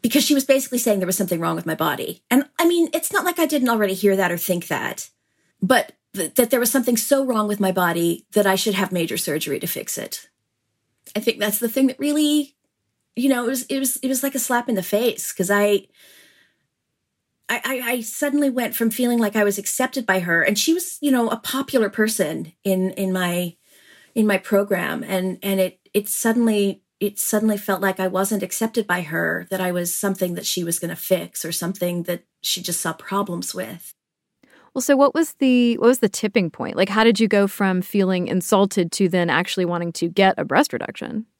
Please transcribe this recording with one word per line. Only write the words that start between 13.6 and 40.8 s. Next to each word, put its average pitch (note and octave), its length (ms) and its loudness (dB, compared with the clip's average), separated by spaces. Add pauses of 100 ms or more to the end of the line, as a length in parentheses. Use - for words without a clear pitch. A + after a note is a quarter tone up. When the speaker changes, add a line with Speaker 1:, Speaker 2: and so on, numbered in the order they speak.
Speaker 1:
it C4+ 160 -4
was, C4+ 180 -2
it C4 100 -6
was C4 160 -2
like C#4 120 -4
a B3+ 40 -2
slap A#3+ 300 -2
in A3+ 60 0
the F#3 80 -2
face, - 500 -2
'cause F#3 180 -2
I, G3+ 360 2 (1600)
I, A#3 160 -2
I, B3+ 160 -4 (100)
I B3 100 -4
suddenly C#4+ 480 0
went A#3+ 260 -4
from A3+ 160 0
feeling A#3+ 260 0
like G#3+ 180 0
I G#3+ 80 4
was G3+ 140 0
accepted B3 480 -4
by F#3 140 2
her, E3+ 240 0
and G3+ 140 2
she - 160 2
was, - 280 -4
you C#4+ 100 0
know, A#3 180 2
a A3+ 80 -2
popular B3+ 520 -2
person E3 640 -2 (100)
in, F#3 280 0
in F#3+ 200 -4
my, F3 440 -2 (580)
in A3 140 2
my G3+ 100 2
program, G3 680 0
and, F#3 380 -4
and F#3+ 180 -2
it, F#3 200 0 (140)
it G#3 140 0
suddenly, A3 760 0 (160)
it G#3 180 -4
suddenly G#3+ 400 0
felt F#3+ 240 -2
like F#3+ 180 0
I F#3+ 80 0
wasn't G3 360 -2
accepted A3 420 -4
by F3+ 160 -2
her, E3 480 -4
that F#3+ 120 -4
I F3+ 100 -2
was F3 240 -4
something F#3 400 -2
that E3+ 100 -10
she - 180 -4
was E3+ 160 -4
gonna E3 160 -8
fix - 480 -4
or E3 80 -6
something F3 520 -4
that F3 200 -6 (180)
she - 200 -4
just E3+ 200 -6
saw E3 120 -4
problems F#3+ 600 -6
with. F3+ 380 -12 (840)
Speaker 2:
Well, B3+ 80 -2
so C#4+ 120 6
what C#4 200 6
was D#4+ 240 2
the, B3 400 4
what A3+ 80 6
was B3+ 120 6
the G#3 100 4
tipping G3+ 420 0
point? - 260 -8
Like, G3 120 2
how G#3+ 140 2
did A3+ 160 6
you A3 80 4
go G3+ 200 4
from F#3+ 340 0
feeling F#3 460 0
insulted F#3+ 640 2
to F#3+ 160 2
then F3 220 0
actually F3+ 340 0
wanting E3+ 280 -4
to E3+ 140 -4
get F#3+ 300 4
a - 80 -2
breast A3 260 2
reduction? - 540 -8 (140)